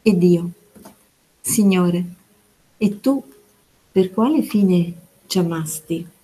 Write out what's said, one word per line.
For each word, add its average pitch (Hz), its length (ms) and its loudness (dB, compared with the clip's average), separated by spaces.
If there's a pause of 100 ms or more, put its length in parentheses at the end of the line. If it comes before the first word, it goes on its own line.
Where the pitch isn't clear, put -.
Ed 180 220 2
io: 175 260 2 (920)
"Signore, 180 640 0 (720)
e 208 240 -4
tu 269 200 0 (720)
per 185 220 0
quale 262 300 0
fine 180 500 0 (340)
ci - 120 -2
amasti?" 165 680 -6 (160)